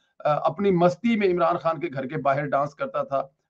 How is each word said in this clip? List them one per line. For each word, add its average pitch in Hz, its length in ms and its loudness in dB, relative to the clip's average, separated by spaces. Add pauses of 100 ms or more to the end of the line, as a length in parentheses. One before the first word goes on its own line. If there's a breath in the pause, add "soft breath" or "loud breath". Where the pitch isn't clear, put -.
(260)
अ, 147 200 2
अपनी 190 260 2
मस्ती 180 440 2
में 208 120 2
इमरान 175 300 2
खान 165 220 -2
के 170 80 -4
घर 131 200 -8
के 156 100 -6
बाहर 143 300 0
डांस 139 260 -2
करता 139 300 -6
था, 139 320 -4 (140)